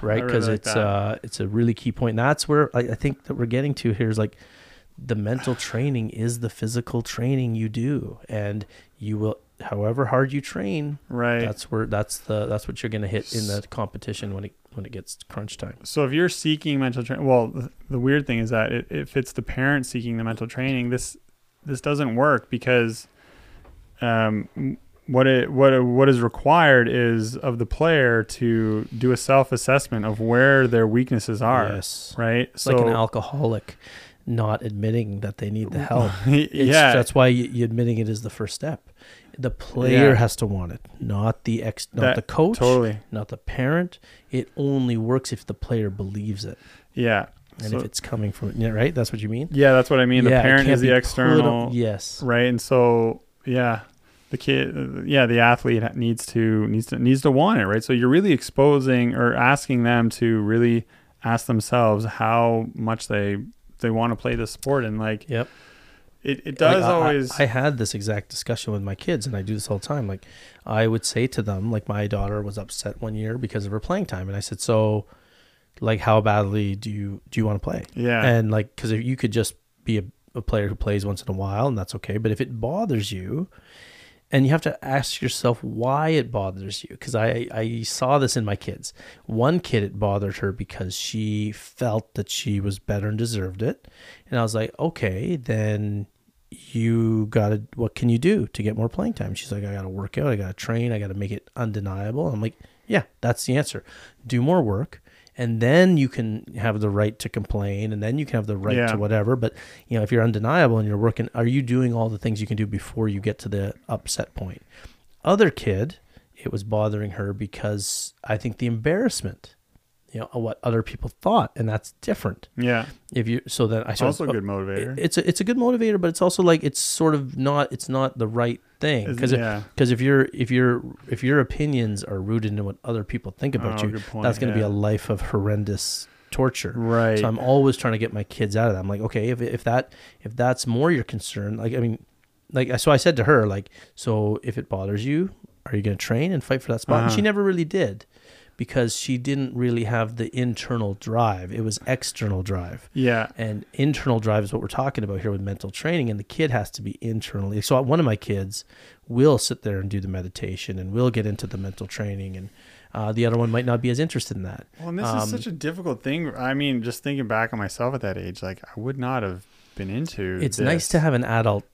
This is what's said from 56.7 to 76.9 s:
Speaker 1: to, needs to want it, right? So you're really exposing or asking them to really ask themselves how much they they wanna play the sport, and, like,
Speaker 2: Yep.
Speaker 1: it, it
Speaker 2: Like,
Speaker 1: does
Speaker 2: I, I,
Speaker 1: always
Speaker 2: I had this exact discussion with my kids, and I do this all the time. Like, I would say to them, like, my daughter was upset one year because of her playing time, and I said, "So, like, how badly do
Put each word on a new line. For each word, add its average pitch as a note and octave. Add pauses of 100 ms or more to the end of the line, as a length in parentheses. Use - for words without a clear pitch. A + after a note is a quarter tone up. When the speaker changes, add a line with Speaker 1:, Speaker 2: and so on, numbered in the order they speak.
Speaker 1:
to, B2+
needs C3
to D#3
want D#3+
it, G2
right? G#2+
So C3
you're B2
really F3
exposing C3
or A#2+
asking B2
them A#2
to A2+
really A#2 (380)
ask A#2
themselves A2
how A2+
much A2
they G2+ (420)
they A#2
wanna A2+
play A#2+
the A2+
sport, C3+
and, G#2+
like, A2
Speaker 2:
Yep. A#2+ (720)
Speaker 1:
it, C3+
it -
Speaker 2:
Like, C#3
Speaker 1:
does E3+
Speaker 2:
I, F3
I, -
Speaker 1:
always D3 (100)
Speaker 2:
I C#3+
had C3
this A2
exact G#2
discussion -
with G2+
my G2
kids, C#3
and B2
I G2
do G#2
this G2+
all G2+
the -
time. C#3+
Like, F#2+ (420)
I A2
would A2+
say A#2+
to B2
them, G2+
like, G#2+
my G#2
daughter G2+
was G2+
upset -
one A2
year A2
because A2+
of G2
her G#2+
playing F#3
time, F#2
and G2
I G2+
said, -
"So, G#2+ (720)
like, A2
how A2
badly G#2
do G#2+